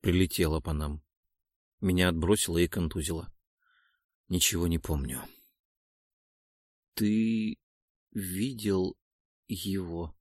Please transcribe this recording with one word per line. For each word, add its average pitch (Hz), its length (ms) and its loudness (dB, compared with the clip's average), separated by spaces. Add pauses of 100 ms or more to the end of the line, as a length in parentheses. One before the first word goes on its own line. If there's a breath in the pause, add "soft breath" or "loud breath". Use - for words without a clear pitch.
Прилетело 87 600 2
по 82 120 -6
нам. 76 300 -4 (760)
Меня 90 280 4
отбросило 87 500 2
и 87 100 4
контузило. 80 640 -4 (960)
Ничего 87 380 0
не 85 120 0
помню. 69 440 -4 (1700)
"Ты 113 640 2 (520)
видел 98 880 -2 (500)
его? 87 720 -4